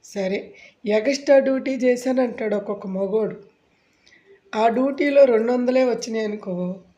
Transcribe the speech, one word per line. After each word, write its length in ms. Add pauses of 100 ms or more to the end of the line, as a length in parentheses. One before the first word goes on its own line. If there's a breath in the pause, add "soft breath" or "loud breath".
సరే, 500 (320 loud breath)
ఎక్స్ట్రా 520
డ్యూటీ 320
చేశానంటాడు 840
ఒక్కొక్క 300
మగోడు. 640 (1040 soft breath)
ఆ 140
డ్యూటీలో 560
రెండు 280
వందలే 320
వచ్చినాయి 400
అనుకో 560 (180)